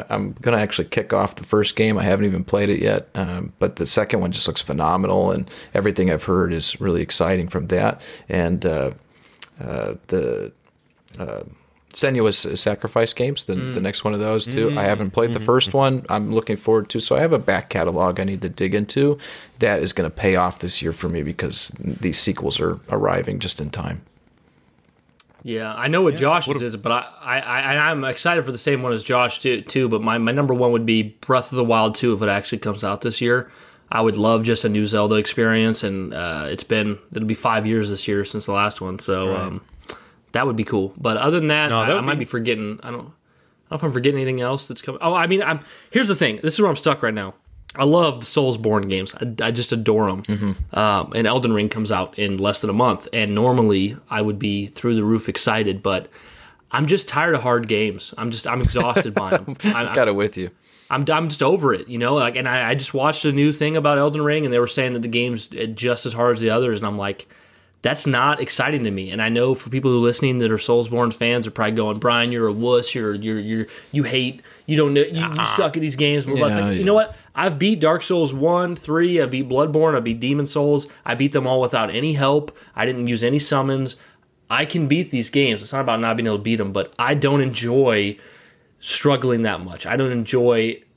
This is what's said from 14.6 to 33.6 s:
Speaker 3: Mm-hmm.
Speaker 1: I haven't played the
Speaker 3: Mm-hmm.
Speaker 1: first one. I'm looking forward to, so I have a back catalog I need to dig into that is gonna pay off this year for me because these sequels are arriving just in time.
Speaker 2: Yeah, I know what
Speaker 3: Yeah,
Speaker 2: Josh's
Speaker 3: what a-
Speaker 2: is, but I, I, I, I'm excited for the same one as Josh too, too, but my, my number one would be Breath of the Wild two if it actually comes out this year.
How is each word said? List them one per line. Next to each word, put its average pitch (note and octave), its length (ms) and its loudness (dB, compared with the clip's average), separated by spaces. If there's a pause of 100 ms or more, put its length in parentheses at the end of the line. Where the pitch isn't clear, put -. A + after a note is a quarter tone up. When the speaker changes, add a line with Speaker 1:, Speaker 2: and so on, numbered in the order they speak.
Speaker 3:
Mm-hmm. C#3 100 -2
Speaker 1:
I G2+ 60 0
haven't G2+ 260 0
played A#2 180 2
the B2+ 80 -2
Speaker 3:
Mm-hmm. A2 80 -6
Speaker 1:
first B2 300 2
one. C3 340 2
I'm G#2 240 0
looking A2+ 240 0
forward A2 320 2
to, A#2 100 -2
so - 160 0
I C3+ 40 4
have E3 140 2
a C3 60 4
back B2+ 300 0
catalog F2+ 500 0
I F#2+ 40 0
need F#2+ 180 -4
to F2+ 80 -4
dig F#2+ 240 -2
into C#3 460 0 (400)
that G#2 240 2
is - 100 -2
gonna E2 160 -2
pay F#2+ 260 0
off F2+ 220 0
this - 240 -4
year E2 100 -4
for - 160 -6
me E2+ 140 -2
because - 580 -4
these - 380 -2
sequels - 420 0
are F2 200 -2 (100)
arriving G2 480 0
just - 240 -6
in D2 80 -6
time. - 320 -6 (1400)
Speaker 2:
Yeah, A2 280 -6
I A#2+ 160 -4
know E3+ 120 2
what D#3 120 4
Speaker 3:
Yeah, A#2 80 -4
Speaker 2:
Josh's D#3 260 2
Speaker 3:
what C#3 140 -2
a- A#2+ 40 -2
Speaker 2:
is, A2+ 120 -6
but A#2 160 -2
I, B2+ 460 -2
I, - 0 - (360)
I, D3+ 160 4
I'm C#3+ 140 -2
excited D#3 400 0
for C3 80 -6
the A#2 40 -8
same C#3 240 0
one B2 120 -2
as A2 100 -4
Josh B2 380 0
too, B2 200 0
too, C3 280 0
but A2 120 0
my, A2 160 0
my A2+ 140 0
number C3+ 220 2
one B2 180 4
would A2+ 140 2
be A2 180 4
Breath B2 480 -2
of B2+ 60 -4
the B2 80 2
Wild A2 300 2
two A#2+ 180 2
if G2 80 -2
it G#2 80 2
actually G2+ 300 -2
comes G#2 240 -6
out G2+ 180 -4
this A#2 180 -4
year. B2 320 0 (400)